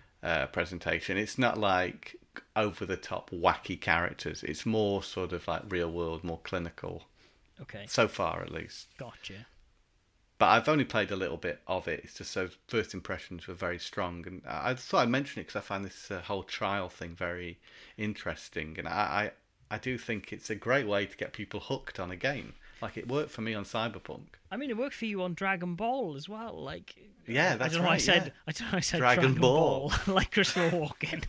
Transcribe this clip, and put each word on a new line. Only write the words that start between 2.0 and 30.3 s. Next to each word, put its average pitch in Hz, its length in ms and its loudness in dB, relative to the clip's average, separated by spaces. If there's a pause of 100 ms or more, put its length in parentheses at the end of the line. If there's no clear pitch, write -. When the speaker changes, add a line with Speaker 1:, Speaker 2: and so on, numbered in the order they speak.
Speaker 1:
over-the-top 95 760 -2
wacky 87 500 2
characters. - 640 0
It's - 240 -6
more 101 360 2
sort 90 300 -6
of, 85 160 -6
like, 82 200 -2
real 87 220 0
world, 82 340 -2
more 82 180 -4
clinical. 85 600 -6 (560)
Speaker 2:
Okay. 107 280 -14
Speaker 1:
So 113 200 4
far, 87 340 -2
at 82 80 -8
least. - 380 -10 (100)
Speaker 2:
Gotcha. 110 480 -14 (920)
Speaker 1:
But 104 120 8
I've 113 180 8
only 151 160 6
played 104 260 0
a 98 60 -2
little 82 220 -2
bit - 280 -6
of 90 220 -2
it. 80 160 -2
It's - 100 -18
just - 200 -10
those 92 240 -4 (100)
first 110 240 -2
impressions 90 540 -8
were 92 80 -10
very 87 240 -4
strong, 87 480 -6
and 90 200 -12
I, 76 240 -2
I 127 40 0
thought 143 280 2
I'd 117 60 4
mention 135 320 -2
it 82 80 -8
'cause - 80 -6
I 101 40 -4
find 98 220 -4
this, - 280 -10
uh, 95 100 -6
whole 95 220 -4
trial 98 480 -2
thing 85 260 -12
very 87 420 -6 (380)
interesting, 87 840 -6
and - 80 -6
I, 95 460 0 (380)
I, 107 60 -4
I - 20 -2
do 131 180 -4
think 107 380 -6
it's - 160 -8
a 110 40 -4
great 120 320 2
way 101 200 2
to - 100 -12
get - 160 -6
people 104 280 -8
hooked - 380 -6
on 90 120 -4
a 92 60 -8
game. 127 360 -4 (300)
Like, 113 160 -6
it 113 100 -8
worked 139 220 -2
for - 100 -10
me 110 140 -2
on 101 100 -4
Cyberpunk. - 600 -4 (240)
Speaker 2:
I 202 80 -8
mean, 285 100 -6
it 220 80 -4
worked 262 180 -2
for 233 120 -6
you 202 160 -2
on 180 100 -2
Dragon 180 420 -2
Ball 220 400 -2
as 143 140 -10
well. 214 340 -10
Like, 165 320 -10 (320)
Speaker 1:
Yeah, 143 280 4
Speaker 2:
I - 20 -2
Speaker 1:
that's 127 160 2
Speaker 2:
don't 165 80 2
know 175 80 4
why 160 40 6
I - 20 6
Speaker 1:
right, - 80 4
Speaker 2:
said, 170 240 6
Speaker 1:
yeah. - 60 -8 (140)
Speaker 2:
I 156 60 -4
don't 233 140 -6
know 220 60 -6
why 196 40 2
I 170 40 2
said - 180 0
Speaker 1:
Dragon 123 240 8
Speaker 2:
Dragon 131 180 6
Speaker 1:
Ball. 139 480 6 (180)
Speaker 2:
Ball, 196 80 4
<laughs> - 0 -
like 185 180 4